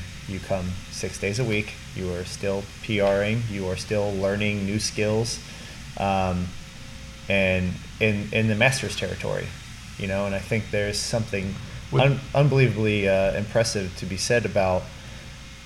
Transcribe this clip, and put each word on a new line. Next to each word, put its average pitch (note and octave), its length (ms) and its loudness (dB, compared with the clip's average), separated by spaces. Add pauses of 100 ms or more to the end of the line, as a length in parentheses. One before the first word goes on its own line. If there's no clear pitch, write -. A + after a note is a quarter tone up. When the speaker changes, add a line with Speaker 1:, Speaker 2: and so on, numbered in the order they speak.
(280)
Speaker 1:
you G2 100 -4
come F#2 320 -2 (220)
six - 260 -6
days G2+ 220 0
a C3 40 2
week. G#2+ 280 0 (240)
You F#2 160 -4
are F2+ 120 -4
still G2 380 -2 (200)
P G#2 180 0
Ring. G2+ 500 4
You G2 180 -2
are F#2 80 -2
still G#2 380 0
learning G2+ 520 2
new G#2 120 0
skills, G#2+ 600 0 (560)
um, F#2 500 2 (800)
and F#2 440 4 (260)
in, G#2 340 2
in A2 140 2
the A2 80 4
master's A2 400 2
territory, - 520 -4 (520)
you G2+ 80 -4
know. G2 200 0
And G2 80 -2
I G2 40 -2
think G#2+ 320 -2
there's G#2 280 0
something G2+ 560 -2 (380)
Speaker 2:
Would C3 100 6
Speaker 1:
un-, C3+ 180 6 (140)
unbelievably, A2 720 6
uh, F#2+ 260 6
impressive G2+ 600 0
to - 100 -8
be F#2 100 -2
said A#2 280 2
about, F#2 380 2 (840)